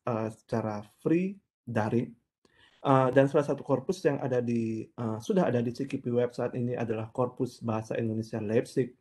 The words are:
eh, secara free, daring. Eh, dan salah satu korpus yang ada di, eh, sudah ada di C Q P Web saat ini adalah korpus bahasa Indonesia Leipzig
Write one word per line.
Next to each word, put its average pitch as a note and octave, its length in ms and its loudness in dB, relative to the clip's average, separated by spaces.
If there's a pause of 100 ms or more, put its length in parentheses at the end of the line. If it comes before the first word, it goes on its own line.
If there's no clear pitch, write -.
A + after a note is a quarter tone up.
eh, A2 240 -2
secara G#2+ 560 -6 (160)
free, F3+ 320 0 (320)
daring. A2+ 480 -2 (720)
Eh, C3 240 6
dan C3+ 160 8
salah D3 160 4
satu C#3+ 240 -4
korpus C#3 400 0
yang C#3+ 160 0
ada B2+ 160 0
di, A#2 480 -2
eh, A2 320 -4
sudah F3+ 320 2
ada A#2+ 80 2
di A#2+ 160 -2
C C#3 100 -6
Q C#3 140 -6
P A#2+ 160 -4
Web B2 160 2
saat - 240 -4
ini B2 240 -2
adalah A2 320 -4
korpus B2+ 480 -2
bahasa A2 400 -4
Indonesia A2 400 -4
Leipzig A#2 640 0